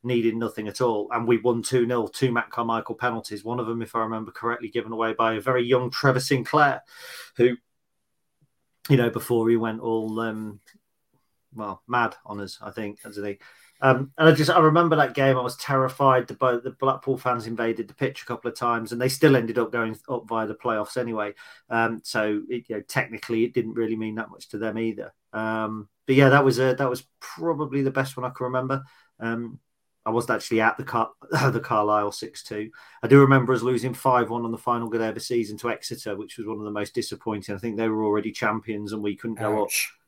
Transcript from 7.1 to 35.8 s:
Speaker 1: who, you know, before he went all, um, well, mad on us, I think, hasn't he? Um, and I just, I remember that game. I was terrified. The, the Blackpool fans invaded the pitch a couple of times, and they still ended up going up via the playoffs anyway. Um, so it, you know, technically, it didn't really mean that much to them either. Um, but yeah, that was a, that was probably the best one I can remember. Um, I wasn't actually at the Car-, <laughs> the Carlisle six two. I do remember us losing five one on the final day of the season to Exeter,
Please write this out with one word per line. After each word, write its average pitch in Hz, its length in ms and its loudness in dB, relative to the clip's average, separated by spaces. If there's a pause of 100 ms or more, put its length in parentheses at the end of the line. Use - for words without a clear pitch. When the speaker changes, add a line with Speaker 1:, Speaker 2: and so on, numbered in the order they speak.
Speaker 1:
who, 120 200 4 (1300)
you 139 80 6
know, 117 140 4
before 113 380 0
he 117 80 6
went 113 240 -2
all, 113 400 -2
um, 110 400 -8 (920)
well, 104 340 -10
mad 120 360 0
on 104 160 -10
us, 98 220 -12
I 104 80 -12
think, 104 320 -10
hasn't 104 240 -8
he? 101 120 -6 (440)
Um, 131 360 2
and 160 100 8
I 160 40 10
just, 151 180 4
I 170 80 6
remember 160 380 6
that 143 180 2
game. 135 240 4
I 127 40 -2
was 123 140 -6
terrified. 131 720 2
The, 127 60 -10 (280)
the 131 160 -10
Blackpool 135 380 0
fans 120 300 -4
invaded 113 420 -4
the - 60 -20
pitch - 280 -4
a - 40 -18
couple 120 240 -6
of - 60 -16
times, 117 360 -4
and 120 80 -6
they 131 80 0
still 135 280 6
ended 113 220 0
up 113 140 0
going 113 240 -2 (120)
up 120 200 -6
via 113 180 -2
the 107 80 -8
playoffs 110 440 -4
anyway. 110 360 -6 (360)
Um, 113 340 0
so 107 440 -2
it, 123 200 -8
you 110 80 -6
know, 101 60 -8
technically, 113 640 -2
it 120 100 -4
didn't 110 200 -2
really 113 220 -2
mean 110 200 -6
that 107 140 -8
much - 200 -20
to 107 80 -10
them 110 200 -4
either. 110 360 -6 (180)
Um, 110 560 -6 (180)
but 135 100 2
yeah, 139 120 10
that 139 160 8
was 123 140 4
a, 131 160 2
that 131 160 -2
was 123 140 -6 (160)
probably 151 640 -4
the 135 80 2
best 135 260 -4
one 127 100 -6
I 127 100 -6
can 131 80 -6
remember. 131 380 -2 (360)
Um, 117 400 -8 (460)
I 110 60 -2
wasn't 113 260 0
actually 110 240 -2
at 110 160 2
the - 80 -10
Car-, 117 360 -2
<laughs> - 100 -16
the 127 300 2
Carlisle 104 520 0
six - 300 -12
two. 107 280 -10 (320)
I 120 60 -4
do 139 120 12
remember 135 340 6
us 113 80 -2
losing 123 320 -2
five 123 340 2
one 117 160 -4
on 113 80 -4
the 110 60 -8
final 117 320 -4
day 113 180 -2
of 104 60 -6
the 110 60 -10
season 107 380 -4
to 120 120 -4
Exeter, 107 460 -8